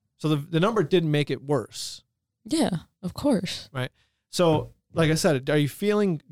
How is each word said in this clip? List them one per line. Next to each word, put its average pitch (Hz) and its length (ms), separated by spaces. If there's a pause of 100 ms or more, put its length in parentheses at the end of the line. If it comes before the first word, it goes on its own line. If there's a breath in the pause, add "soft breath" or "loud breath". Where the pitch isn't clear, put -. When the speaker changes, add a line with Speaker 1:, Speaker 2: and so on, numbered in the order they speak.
(180)
Speaker 1:
So 156 100
the, 156 80
the 156 240
number 214 220
didn't 165 280
make 147 200
it 135 120
worse. - 600 (420)
Speaker 2:
Yeah, 254 260 (320)
of 180 120
course. - 580
Speaker 1:
Right? 127 180 (400)
So, 156 420 (200)
like 160 180
I 156 40
said, 147 360
are 151 80
you 147 100
feeling 202 520 (120)